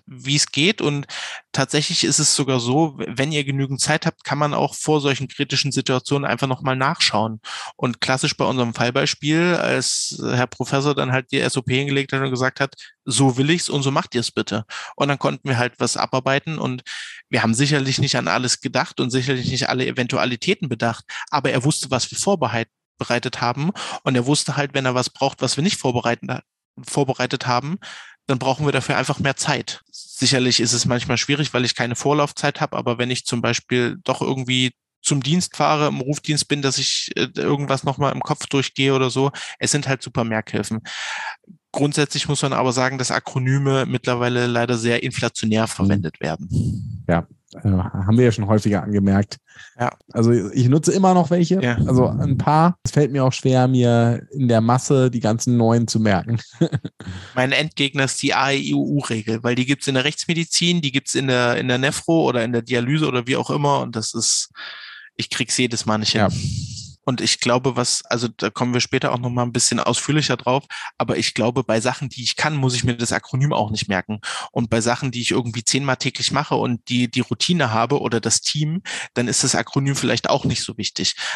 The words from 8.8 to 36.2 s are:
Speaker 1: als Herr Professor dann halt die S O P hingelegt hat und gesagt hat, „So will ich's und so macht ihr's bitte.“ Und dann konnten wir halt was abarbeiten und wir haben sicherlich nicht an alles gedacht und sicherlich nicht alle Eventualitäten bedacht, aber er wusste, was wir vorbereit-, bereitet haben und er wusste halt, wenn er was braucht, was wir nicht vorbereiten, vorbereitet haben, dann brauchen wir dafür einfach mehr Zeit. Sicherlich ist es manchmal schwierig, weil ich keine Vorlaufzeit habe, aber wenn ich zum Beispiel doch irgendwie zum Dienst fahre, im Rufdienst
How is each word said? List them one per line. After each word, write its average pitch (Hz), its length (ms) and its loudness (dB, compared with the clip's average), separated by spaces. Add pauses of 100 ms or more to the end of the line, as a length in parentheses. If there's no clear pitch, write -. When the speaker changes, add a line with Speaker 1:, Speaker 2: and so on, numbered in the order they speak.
Speaker 1:
als - 680 -2
Herr 123 240 0
Professor 139 480 0
dann 135 180 -2
halt 131 200 -2
die 135 80 0
S 123 160 0
O 131 60 0
P 127 140 0
hingelegt 139 380 -2
hat 135 80 0
und 135 80 -2
gesagt 131 300 0
hat, 135 160 -2 (280)
„So 127 320 4
will 139 140 4
ich's 170 180 0
und 143 140 -2
so 135 80 0
macht - 240 -2
ihr's 117 160 0
bitte.“ 104 340 -2 (320)
Und 143 120 0
dann 143 100 0
konnten 143 300 -4
wir 127 100 0
halt 123 200 0
was 123 200 0
abarbeiten 135 580 0
und 127 260 -4 (460)
wir 117 140 0
haben 113 100 4
sicherlich 135 460 2
nicht 135 180 0
an 123 120 -2
alles 117 320 0
gedacht 135 400 -2
und 127 100 -2
sicherlich 127 400 0
nicht 127 180 -2
alle 127 180 0
Eventualitäten 123 840 -2
bedacht, 117 340 -2 (260)
aber 143 200 0
er 123 140 0
wusste, 147 260 0
was - 200 -2
wir - 60 -14
vorbereit-, 120 540 0 (260)
bereitet - 460 -2
haben 135 280 0 (340)
und 135 100 2
er 123 100 2
wusste 143 320 0
halt, 139 160 -4
wenn 135 140 0
er 127 80 2
was 123 160 0
braucht, - 320 -2
was 127 140 0
wir 139 80 0
nicht 202 140 0
vorbereiten, 123 600 -2 (440)
vorbereitet 127 640 -2
haben, 127 320 0 (540)
dann 127 60 2
brauchen 135 260 0
wir 143 80 2
dafür 135 240 0
einfach 131 220 0
mehr 139 180 0
Zeit. - 540 -4
Sicherlich 127 680 0
ist 117 140 0
es 120 140 0
manchmal 120 320 0
schwierig, 143 340 0
weil 123 140 2
ich - 80 -2
keine 120 220 -2
Vorlaufzeit 147 640 0
habe, 143 160 -4
aber 123 180 -2
wenn 123 140 -2
ich 127 160 -6
zum 120 160 -2
Beispiel 123 640 0
doch - 180 -2
irgendwie 127 500 0 (300)
zum 143 200 0
Dienst 160 320 0
fahre, 151 340 2
im 139 120 -2
Rufdienst 147 480 -2